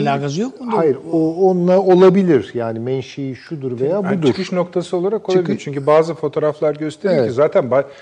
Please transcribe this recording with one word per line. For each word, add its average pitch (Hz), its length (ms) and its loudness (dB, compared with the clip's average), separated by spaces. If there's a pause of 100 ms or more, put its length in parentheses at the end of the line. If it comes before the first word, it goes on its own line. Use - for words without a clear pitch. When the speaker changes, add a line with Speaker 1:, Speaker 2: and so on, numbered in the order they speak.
(100)
Speaker 1:
alakası 139 300 -2
yok 254 200 -6
mudur? 233 160 -6
Speaker 2:
hayır, 160 220 2 (140)
o, 160 220 0 (160)
onunla 180 300 2
olabilir. 180 760 4
Yani 113 240 -4
menşei 131 560 -6
şudur 131 460 -8
veya 139 200 -2
Speaker 3:
Yani 190 180 -2
Speaker 2:
budur. 151 100 2
Speaker 3:
çıkış 180 240 -2
noktası 180 440 -4
olarak 202 320 -4
olabilir. 185 180 2
Speaker 2:
Çıkı- 143 120 -2
Speaker 3:
Çünkü 139 280 -8
bazı 160 280 4
fotoğraflar 151 640 -2
gösteriyor 156 440 -2
Speaker 2:
Evet. 117 100 0
Speaker 3:
ki 120 40 -8
zaten 151 300 2
ba-, 127 200 0 (180)